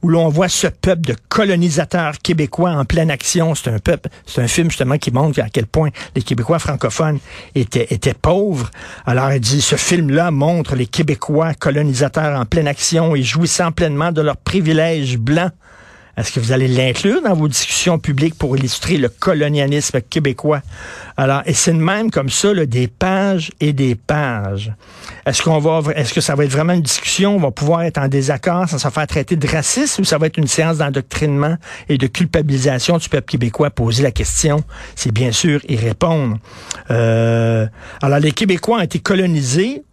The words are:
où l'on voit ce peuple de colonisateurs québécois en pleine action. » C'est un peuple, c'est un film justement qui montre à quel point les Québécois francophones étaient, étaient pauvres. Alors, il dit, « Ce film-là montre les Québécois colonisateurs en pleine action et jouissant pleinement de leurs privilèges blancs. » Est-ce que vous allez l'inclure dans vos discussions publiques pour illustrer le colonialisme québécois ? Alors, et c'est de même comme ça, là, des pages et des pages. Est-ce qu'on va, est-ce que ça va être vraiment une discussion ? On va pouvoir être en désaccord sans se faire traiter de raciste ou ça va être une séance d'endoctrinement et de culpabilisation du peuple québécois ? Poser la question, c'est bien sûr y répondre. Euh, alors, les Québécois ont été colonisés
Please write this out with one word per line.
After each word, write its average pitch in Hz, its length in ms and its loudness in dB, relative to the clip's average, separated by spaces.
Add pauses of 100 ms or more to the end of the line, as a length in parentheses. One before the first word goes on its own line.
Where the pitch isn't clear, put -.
où 175 60 2
l'on 165 220 4
voit 175 180 2
ce - 180 -2
peuple 175 360 0
de 127 120 -2 (140)
colonisateurs 170 920 0
québécois 175 480 0
en 143 160 0
pleine 160 240 2
action. » 160 440 0
C'est - 140 -4
un 113 100 -2
peuple, - 300 -2 (160)
c'est - 160 -4
un 120 80 0
film 170 220 2
justement 135 260 0
qui - 140 -2
montre 139 300 2
à 113 100 -2
quel 117 160 -2
point 156 240 0 (260)
les 131 60 0
Québécois 135 360 0
francophones 147 600 -2 (360)
étaient, 123 360 0
étaient 123 240 -2
pauvres. 170 560 0 (340)
Alors, 131 280 0
il 139 80 2
dit, « 131 220 2
Ce - 140 2
film-là 165 540 2
montre 151 440 0
les 123 120 0
Québécois 156 640 0
colonisateurs 143 880 0
en 117 60 -2
pleine 156 200 0
action 160 480 0
et 135 80 2
jouissant 160 480 0
pleinement 156 400 0
de 160 120 0
leurs 147 160 0
privilèges 156 800 0
blancs. » 160 340 2 (640)
Est-ce 113 140 -4
que - 80 -4
vous 117 140 0
allez 131 160 2
l'inclure 131 540 2
dans 214 120 2
vos 151 140 2
discussions - 500 0
publiques 151 400 0
pour 135 180 -2
illustrer 135 420 0
le 123 100 2
colonialisme 147 920 0
québécois ? 147 600 -2 (540)
Alors, 139 280 0
et 165 100 0
c'est - 180 2
de 165 60 2
même 202 340 0
comme 135 180 0
ça, 202 240 2
là, 165 120 2
des 123 200 0
pages 190 720 0
et 151 140 2
des 135 240 0
pages. 110 760 -2 (540)
Est-ce 135 160 -2
qu'on 160 160 2
va, 160 220 2 (160)
est-ce 135 180 -2
que 165 60 2
ça 147 160 0
va 147 80 4
être 135 80 0
vraiment 156 220 2
une 170 80 2
discussion ? 196 520 0
On 196 60 2
va 139 100 2
pouvoir 165 320 0
être 160 160 -2
en 139 80 0
désaccord 143 640 0
sans 151 100 -4
se 143 120 -2
faire 151 180 -2
traiter - 260 -2
de 143 140 0
raciste 196 500 0
ou 190 60 2
ça 165 140 2
va 160 100 2
être 156 100 -4
une 151 80 2
séance 160 320 0
d'endoctrinement 143 800 0 (320)
et 143 100 2
de 127 80 2
culpabilisation 143 920 0
du - 100 -4
peuple - 240 -2
québécois ? 127 380 0
Poser 117 340 0
la 127 80 0
question, - 500 0 (320)
c'est - 180 -2
bien 120 200 0
sûr 147 360 0
y 147 60 0
répondre. 117 640 0 (540)
Euh, 113 760 2 (340)
alors, 143 200 2
les 151 100 2
Québécois 208 480 0
ont 196 40 0
été 165 180 -4
colonisés 185 840 0 (100)